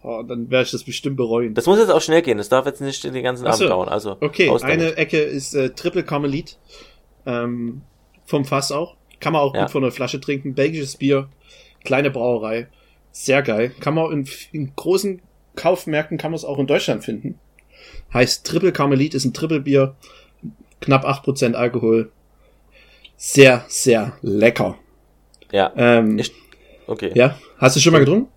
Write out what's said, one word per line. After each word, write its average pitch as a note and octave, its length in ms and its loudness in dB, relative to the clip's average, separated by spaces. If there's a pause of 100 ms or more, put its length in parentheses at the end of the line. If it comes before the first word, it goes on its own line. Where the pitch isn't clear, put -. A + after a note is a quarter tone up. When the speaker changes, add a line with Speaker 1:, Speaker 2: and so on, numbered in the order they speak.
Speaker 1:
ah, A#2 200 -10
dann A#2+ 260 -8
werde B2+ 160 2
ich - 60 -10
das A#2 120 -8
bestimmt C#3 340 -8
bereuen. A#2 360 0
Speaker 2:
Das A#2 120 0
muss F3 140 8
jetzt G#3+ 120 6
auch D#3 100 4
schnell D#3+ 200 4
gehen. B2+ 160 0
Das G2+ 120 -6
darf C3 160 4
jetzt C#3+ 160 -6
nicht C3+ 220 -6
den B2+ 200 -6
ganzen B2+ 220 -4
Speaker 1:
Ach A#2+ 80 2
so. A2+ 120 2
Speaker 2:
Abend C#3+ 80 2
dauern. F#2 160 -2
Also, G#2 320 -6
Speaker 1:
Okay, D3 280 2
Speaker 2:
raus A#2+ 120 2
damit. D3 180 0
Speaker 1:
eine E3 180 -2
Ecke D#3+ 240 0
ist, C#3 320 -6
äh, C3 180 0
Triple F3 320 -4
Karmelit, D3 540 -6 (680)
ähm, A#2+ 560 -6 (440)
vom C#3 200 -2
Fass C#3 260 -4
auch. D3+ 240 -6 (240)
Kann D#3 140 -4
man D3+ 80 2
auch C#3 120 0
Speaker 2:
Ja. G2 100 -2
Speaker 1:
gut - 80 -6
von C#3 120 -2
der B2 80 0
Flasche B2 300 -6
trinken. C#3 340 -6
Belgisches C#3+ 420 -2
Bier, C#3 320 0 (540)
kleine C#3 260 0
Brauerei. A#2+ 580 -2 (440)
Sehr C#3 320 0
geil. A#2+ 360 0
Kann D3 160 -2
man D#3+ 160 0
in, C#3+ 180 -6 (240)
in C#3 220 -8
großen F#3 460 -2 (340)
Kaufmärkten D#3 640 -2
kann D#3 100 -6
man's D#3+ 160 -8
auch C#3+ 140 -6
in C3+ 80 0
Deutschland C3 360 0
finden. - 360 -8 (760)
Heißt - 320 0
Triple E3+ 260 0
Karmelit, C#3+ 440 0
ist C3+ 100 -2
ein C3 80 -2
Triple D#3+ 280 -2
Bier, C3+ 340 2 (880)
knapp C3+ 220 2
acht C3+ 200 -4
Prozent C3 320 0
Alkohol. A#2 560 0 (1040)
Sehr, B2+ 520 6
sehr A2+ 540 0
lecker. G#2+ 560 0 (760)
Speaker 2:
Ja. G2 240 0
Speaker 1:
Ähm, A2+ 440 4
Speaker 2:
Ich, B2+ 120 -6 (540)
okay. - 300 -6
Speaker 1:
Ja, B2+ 220 4 (200)
hast C3 180 4
du C#3+ 40 2
schon E3 140 4
mal D#3+ 60 8
getrunken? E3+ 380 4